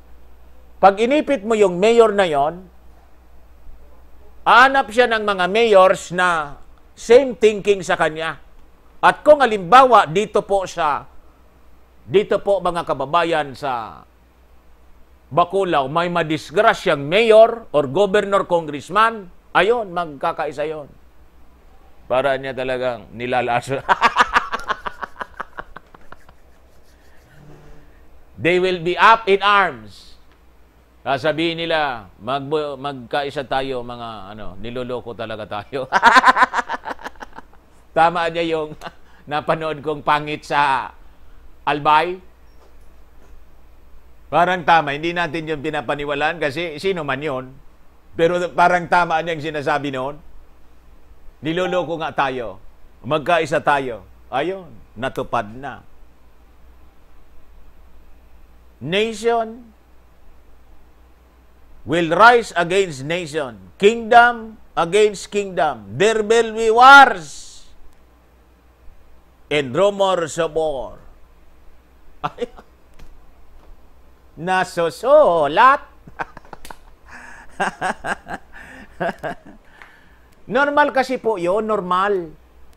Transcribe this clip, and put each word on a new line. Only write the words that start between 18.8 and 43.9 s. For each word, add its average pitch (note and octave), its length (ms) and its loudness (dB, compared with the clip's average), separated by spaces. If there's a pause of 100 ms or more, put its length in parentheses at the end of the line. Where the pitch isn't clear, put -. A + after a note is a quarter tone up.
ayun, G#3 400 2
magkakaisa D#3 720 -6
yon. D#3 240 -12 (1200)
Para C3 240 0
niya C3+ 160 -8
talagang B2+ 640 -4
nilalaso. B2 640 -2
<laughs> - 80 -16 (4000)
They F3 180 2
will F#3 240 -2
be F3 160 -4
up A3 320 6
in G3 80 4
arms. F#3 800 -2 (840)
Sasabihin D#3 580 -2
nila, C#3+ 560 -4
"Mag-, C#3 560 -6
magkaisa C#3 720 -8
tayo, C3 380 -4
mga, A2+ 500 -14
ano, F#2+ 240 -12
niloloko A#2+ 560 -10
talaga G#2+ 320 -10
tayo." C3 400 -8 (1040)
<laughs> - 1080 -14
Tama E3+ 360 2
niya E3 240 -2
yung D#3 160 -6 (280)
<laughs> - 300 -18
napanood D#3 480 -4
kong C#3+ 220 -6
pangit D3+ 420 -2
sa C#3 480 0 (720)
Albay. D3+ 680 0 (2000)